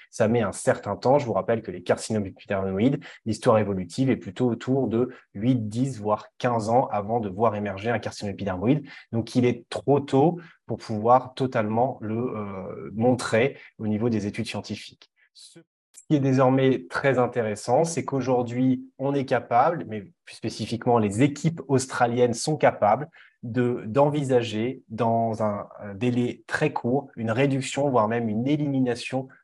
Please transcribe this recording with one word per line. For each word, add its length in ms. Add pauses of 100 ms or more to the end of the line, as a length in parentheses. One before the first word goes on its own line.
(120)
ça 160
met 160
un 80
certain 440
temps. 220
Je 80
vous 80
rappelle 300
que 80
les 100
carcinomes 460
épidermoïdes, 720 (260)
l'histoire 320
évolutive 540
est 60
plutôt 300
autour 400
de 220 (240)
huit, 360
dix, 300
voire 280 (100)
quinze 320
ans 220
avant 280
de 100
voir 260
émerger 340
un 80
carcinome 380
épidermoïde. 500 (260)
Donc, 240
il 100
est 240
trop 300
tôt 400 (280)
pour 100
pouvoir 560
totalement 640
le, 160
euh, 800
montrer 640 (220)
au 80
niveau 220
des 180
études 180
scientifiques. 640 (240)
Ce 800
qui 20
est 60
désormais 680
très 300
intéressant, 640
c'est 200
qu'aujourd'hui, 800 (140)
on 160
est 120
capable, 640
mais 240 (140)
plus 80
spécifiquement, 640
les 240
équipes 460
australiennes 640
sont 240
capables 520 (340)
de, 420
d'envisager 1040
dans 540
un, 240 (120)
un 140
délai 540
très 260
court 420
une 140
réduction, 600
voire 160
même 200
une 200
élimination 800 (160)